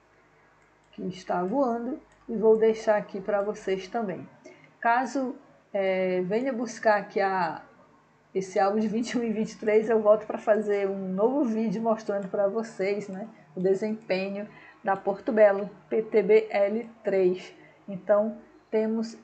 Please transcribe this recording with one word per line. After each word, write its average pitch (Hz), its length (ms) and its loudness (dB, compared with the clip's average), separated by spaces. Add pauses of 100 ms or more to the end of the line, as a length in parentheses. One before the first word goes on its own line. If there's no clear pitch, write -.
(920)
que - 160 -14
está 180 340 -4
voando 240 560 -2 (300)
e 226 80 -6
vou 220 200 6
deixar 220 400 2
aqui 202 240 -6
para 202 220 -2
vocês 196 460 -4
também. 196 400 -6 (520)
Caso, 247 540 0 (400)
é, 185 460 0
venha 220 320 -2
buscar 226 460 0
aqui 196 220 -4
a, 185 400 0 (720)
esse 190 280 -2
alvo 202 180 2
de 220 80 0
vinte 220 280 -4
e 254 40 0
um 233 60 -2
e 226 80 0
vinte 214 180 -2
e - 80 -16
três, 220 320 2
eu 220 100 4
volto 214 280 4
para 240 100 -6
fazer 208 500 0
um 196 200 -6
novo 226 340 2
vídeo 220 400 -2
mostrando 214 460 -2
para 202 180 0
vocês, 202 640 -4
né, 190 180 -10 (300)
o 185 40 -6
desempenho 196 880 -2 (360)
da 196 100 2
Porto 196 380 -4
Belo 202 360 6 (220)
P 220 120 0
T 220 200 2
B 214 280 6
L 208 380 0 (140)
três. 185 500 0 (360)
Então, 208 500 0 (300)
temos 220 560 -2